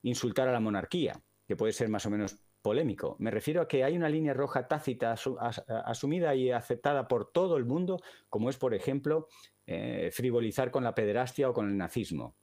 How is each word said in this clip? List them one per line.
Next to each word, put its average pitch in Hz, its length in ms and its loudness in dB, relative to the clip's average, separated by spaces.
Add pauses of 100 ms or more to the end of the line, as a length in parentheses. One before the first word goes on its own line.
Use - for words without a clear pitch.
insultar 123 440 2
a 127 40 2
la 120 80 2
monarquía, 107 600 0 (260)
que - 80 0
puede 110 200 0
ser 113 160 0
más 104 160 -2
o 104 40 -2
menos 104 280 -2 (240)
polémico. 113 580 0
Me 110 100 0
refiero 147 300 0
a 156 80 0
que 131 160 2
hay 156 120 2
una 170 120 0
línea 151 260 2
roja 131 320 0
tácita 123 460 -2
asu-, 120 260 -4
as-, 117 300 -4
asumida 139 680 -2
y 127 160 2
aceptada 123 560 0
por 113 240 0
todo 170 280 4
el 127 60 0
mundo, 175 360 0 (280)
como 113 220 0
es, 131 60 -4
por 127 180 0
ejemplo, 143 540 0 (400)
eh, 101 440 -2
frivolizar 120 600 0
con 135 100 2
la 117 120 0
pederastia 123 540 2
o 123 40 0
con 110 160 0
el 101 80 0
nazismo. 80 680 -4